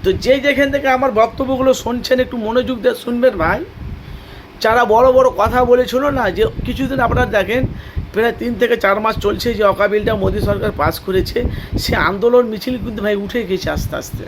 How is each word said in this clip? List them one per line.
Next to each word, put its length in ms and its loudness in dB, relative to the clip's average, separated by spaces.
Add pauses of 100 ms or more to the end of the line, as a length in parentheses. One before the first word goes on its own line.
তো 100 2
যে 280 2
যেখান 320 2
থেকে 160 0
আমার 240 2
বক্তব্যগুলো 600 2
শুনছেন 460 -2
একটু 160 -4
মনোযোগ 460 -2
দিয়ে 120 2
শুনবেন 420 0
ভাই। 280 -2 (960)
যারা 240 4
বড় 280 6
বড় 180 6
কথা 340 2
বলেছিল 460 2
না, 200 0
যে 160 0 (200)
কিছুদিন 340 -2
আপনারা 260 2
দেখেন 400 0 (460)
প্রায় 260 2
তিন 160 -4
থেকে 220 2
চার 240 2
মাস 180 -2
চলছে 360 -2
যে 100 0
ওয়াকফ 260 2
বিলটা 240 0
মোদি 260 -2
সরকার 360 0
পাস 240 0
করেছে, 440 -2 (340)
সে 180 -2
আন্দোলন 500 2
মিছিল 320 -6
কিন্তু 240 -6
ভাই 140 0
উঠে 280 -4
গেছে 260 -4
আস্তে 260 -4
আস্তে। 300 -10